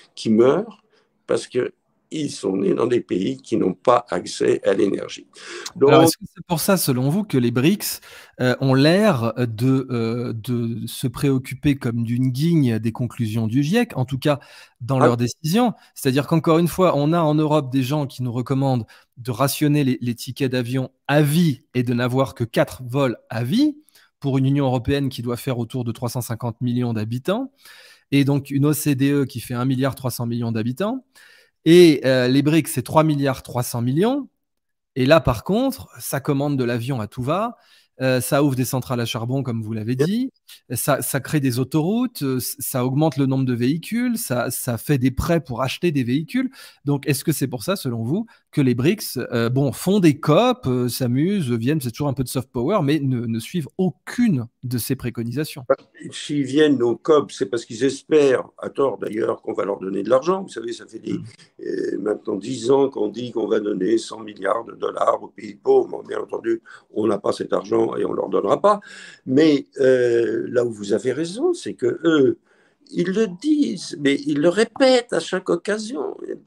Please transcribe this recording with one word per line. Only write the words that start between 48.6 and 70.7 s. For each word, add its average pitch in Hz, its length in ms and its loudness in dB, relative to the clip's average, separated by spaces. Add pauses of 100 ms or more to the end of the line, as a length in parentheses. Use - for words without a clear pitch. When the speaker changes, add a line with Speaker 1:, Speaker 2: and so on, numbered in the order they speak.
Speaker 2:
les 127 140 4
brics, 147 280 0 (140)
euh, 117 320 -2
bon, 131 240 0
font 196 260 0
des 165 220 4
cop, 214 460 2
euh, 123 220 0
s'amusent, 135 640 0
viennent, 120 300 0
c'est 127 100 -4
toujours 143 180 -4
un 139 40 -2
peu 135 100 -4
de 127 60 -4
soft - 220 -6
power, 156 320 0
mais 147 180 2
ne, 127 260 -2
ne 113 120 -4
suivent 139 300 -6 (100)
aucune 185 680 0 (160)
de 127 140 -4
ces 123 180 -2
préconisations ? 123 720 -6 (460)
Speaker 1:
S'ils 147 340 -4
viennent 139 380 4
aux 120 140 2
cop, 143 360 2
c'est - 140 -4
parce - 180 -6
qu'ils 113 200 -6
espèrent, 139 600 2 (140)
à 101 100 -8
tort 117 300 -2
d'ailleurs, 107 420 -4
qu'on 110 140 -8
va 104 100 -2
leur 98 140 -2
donner 98 240 -4
de 101 80 -6
l'argent. 165 320 2
Vous 185 80 -14
savez, 117 240 -10
ça 107 120 -16
fait 113 120 -18
des, - 160 -6
Speaker 2:
Mm. 113 100 -8 (380)
Speaker 1:
euh, - 360 -4
maintenant 104 380 -4
dix 113 340 -4
ans 139 200 4
qu'on 107 180 -2
dit 117 240 -8
qu'on 107 140 -2
va 107 140 2
donner 104 360 0
cent 113 240 -6
milliards 107 440 -4
de - 100 -16
dollars 107 480 -2
aux 104 60 -16
pays 104 260 -16
pauvres. 131 340 4
Bon, - 140 -10
bien 110 160 -8
entendu, 113 420 -4 (320)
on 107 140 -2
n'a 104 120 0
pas 110 140 -2
cet - 220 -4
argent 110 400 0
et 117 100 -4
on - 80 -4
leur - 160 -4
donnera 98 320 0
pas. 202 200 2 (460)
Mais, 143 400 4 (120)
euh, 120 720 2
là 117 160 0
où 120 80 -4